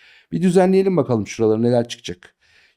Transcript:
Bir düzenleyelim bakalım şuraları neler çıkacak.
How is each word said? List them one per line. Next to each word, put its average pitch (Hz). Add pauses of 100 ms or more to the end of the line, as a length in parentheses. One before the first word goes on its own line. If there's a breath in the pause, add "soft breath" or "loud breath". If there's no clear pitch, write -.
(320 soft breath)
Bir 165
düzenleyelim 190
bakalım 120
şuraları 110
neler 120
çıkacak. - (420 soft breath)